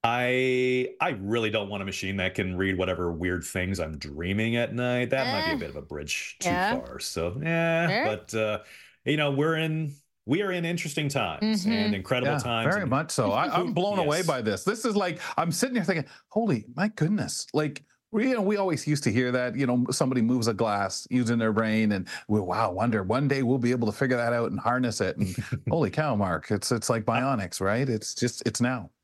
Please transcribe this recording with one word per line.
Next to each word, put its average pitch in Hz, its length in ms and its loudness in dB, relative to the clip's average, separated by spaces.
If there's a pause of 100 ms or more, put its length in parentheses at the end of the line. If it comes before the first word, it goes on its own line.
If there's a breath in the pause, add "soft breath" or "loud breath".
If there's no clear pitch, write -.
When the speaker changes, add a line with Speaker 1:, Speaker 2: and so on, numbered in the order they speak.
Speaker 1:
I, 127 840 2 (100)
I - 100 2 (100)
really 107 320 0
don't 104 180 -2
want 101 140 -6
a - 20 -6
machine 98 320 -4
that 92 160 0
can 92 240 -2
read 95 200 2
whatever 90 340 0
weird 87 320 -2
things 92 360 -2
I'm 78 200 -4
dreaming 92 560 -2
at 117 180 0
night. 123 380 0
That 135 160 0
might 277 180 -2
be 330 60 0
a - 20 -2
Speaker 2:
Eh. 269 60 -4
Speaker 1:
bit 76 100 -6
of 69 60 -12
a 73 60 -8
bridge - 580 -8
too 175 100 0
Speaker 2:
Yeah. 196 300 2
Speaker 1:
far. - 200 -12
So, - 440 -4
yeah, 165 440 2
Speaker 2:
Sure. 226 180 0
Speaker 1:
but, - 280 -4
uh, 107 260 0 (460 loud breath)
you 147 120 2
know, 147 120 2
we're 156 280 2
in, 156 360 -2 (320)
we 156 160 0
are 196 100 -2
in 175 140 -2
interesting 165 420 -2
times 156 580 0
Speaker 2:
Mm-hmm. 220 60 2
Speaker 1:
and 214 240 2
incredible 135 380 0
Speaker 3:
Yeah, 143 60 2
Speaker 1:
times 120 300 0
Speaker 3:
very 196 120 0
Speaker 1:
and 147 80 -2
Speaker 3:
much 147 220 0
so. 107 200 2
I, 143 240 2
I'm 180 120 2
Speaker 1:
Who 214 60 -4
Speaker 3:
blown 190 260 0
away 151 180 2
Speaker 1:
Yes. 180 100 0
Speaker 3:
by 135 140 0
this. 104 220 0
This 226 220 -2
is 214 100 2
like, 180 240 0 (180 loud breath)
I'm 165 140 0
sitting 247 240 0
here 208 80 2
thinking, 165 220 0 (240 loud breath)
"Holy, 190 360 0 (100)
my 190 120 0
goodness." 165 680 0
Like, 151 300 -2 (280 soft breath)
we, 220 180 2
you 262 40 2
know, 226 80 0
we 202 160 2
always 180 300 0
used 147 160 0
to 113 80 2
hear 123 200 2
that, 123 240 0
you 135 120 0
know, 123 240 2
somebody 131 300 2
moves 117 260 2
a 117 60 2
glass 101 580 -2
using 120 260 2
their 110 160 2
brain 110 380 2
and 95 160 -2 (200 loud breath)
we, 107 120 4
wow, 92 320 0
wonder, 104 320 0
one 123 240 2
day 135 160 2
we'll 127 160 2
be 120 120 2
able 117 180 2
to 104 80 -6
figure 127 200 2
that 120 160 2
out 117 160 0
and 90 100 -4
harness 123 400 0
it. 92 180 0
And 92 180 -2 (160)
Speaker 1:
<laughs> 110 180 -4
Speaker 3:
holy 143 220 2
cow, 151 240 0
Mark, 92 340 0
it's, 101 220 0
it's 117 180 -2
like 113 180 0
Speaker 1:
I 113 140 2
Speaker 3:
bionics, 113 400 -2
right? 110 260 2
It's 110 280 -4
just, - 320 -4
it's - 120 -2
now. 120 300 -2 (140)